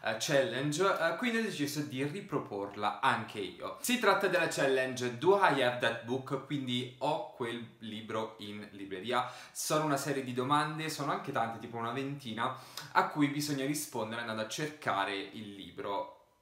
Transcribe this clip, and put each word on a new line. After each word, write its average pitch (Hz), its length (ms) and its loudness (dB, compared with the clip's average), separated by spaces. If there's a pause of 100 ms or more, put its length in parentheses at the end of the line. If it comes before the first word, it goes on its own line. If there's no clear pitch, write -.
eh, 110 160 0
challenge, 143 640 2
eh, 165 320 4
quindi 233 220 0
ho 226 40 2
deciso 151 380 -2
di 131 240 -2
riproporla 110 960 -4
anche 110 400 2
io. 92 400 -8
Si 240 180 2
tratta 208 300 6
della 170 180 4
challenge 131 720 2
Do 190 240 8
I 143 180 6
Have 123 180 4
That 113 260 0
Book? 127 420 -4
Quindi 123 520 -2
ho 151 340 0
quel 117 460 -6
libro 110 600 -6
in 104 320 -10
libreria. 98 580 -2 (220)
Sono 156 360 0
una 143 100 2
serie 139 260 -2
di 123 100 -6
domande, 151 560 2
sono 147 220 -4
anche 185 220 -4
tante, 117 260 0
tipo 117 200 -10
una 117 120 -2
ventina, 131 680 -4 (360)
a - 160 6
cui 147 180 4
bisogna 143 400 0
rispondere 117 540 -2
andando 110 220 -4
a 110 60 -4
cercare 101 680 0
il 101 360 -8
libro 95 760 -6 (160)